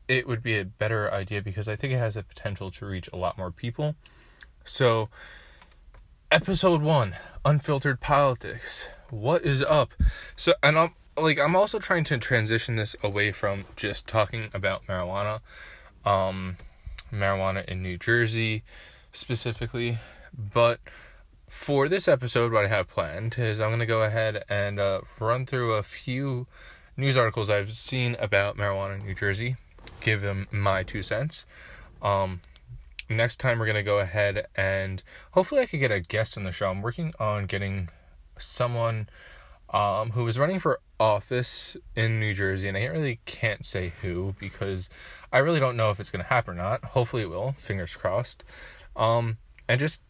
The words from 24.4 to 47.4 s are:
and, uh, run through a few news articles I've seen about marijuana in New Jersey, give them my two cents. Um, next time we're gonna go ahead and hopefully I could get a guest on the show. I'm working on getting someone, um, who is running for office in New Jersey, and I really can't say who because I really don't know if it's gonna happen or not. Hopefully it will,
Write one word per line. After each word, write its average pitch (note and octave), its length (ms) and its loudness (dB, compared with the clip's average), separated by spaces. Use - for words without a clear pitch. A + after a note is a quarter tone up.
and, G2+ 300 -2
uh, G2 220 0
run A#2+ 260 0
through A#2+ 300 0
a G#2 80 0
few B2+ 640 -6
news C3+ 180 2
articles A2 340 2
I've G#2 240 0
seen B2 420 -2
about G2+ 420 2
marijuana G2 420 -2
in G2+ 60 -10
New G2 100 -6
Jersey, G#2 400 -2
give G#2+ 200 0
them G2 300 -4
my G2 320 2
two G2 200 -6
cents. B2 420 -4
Um, F#2+ 400 0
next A2+ 300 0
time A#2 220 0
we're A2 80 -2
gonna G#2+ 160 0
go G2+ 160 2
ahead G2+ 560 0
and F#2+ 460 -2
hopefully B3+ 300 4
I B3 40 2
could D#3+ 140 -4
get C3 120 2
a G2+ 100 2
guest G#2+ 360 -2
on G#2 60 -6
the F#2 80 -4
show. F#2+ 180 -2
I'm F#2+ 120 -4
working D#3 380 -4
on G#2 260 -2
getting G2 420 -4
someone, A#2 720 -2
um, G#2 380 2
who A#2 160 0
is A2+ 100 0
running E3+ 220 2
for D#3 200 0
office A2 800 0
in A2+ 240 2
New G#2+ 120 0
Jersey, F#2+ 360 -2
and G2 80 -4
I G#2+ 80 -2
really D3 400 -2
can't - 400 -4
say F#2 260 -4
who F#2 380 -4
because F#2+ 500 -6
I B2+ 60 6
really D#3 200 4
don't B2+ 160 2
know A2+ 140 2
if G2+ 100 -2
it's G#2 120 -10
gonna F2+ 120 -6
happen A#2 300 0
or F2 80 -6
not. G#2 240 -2
Hopefully A#2+ 380 0
it F2+ 60 -6
will, G#2+ 280 -4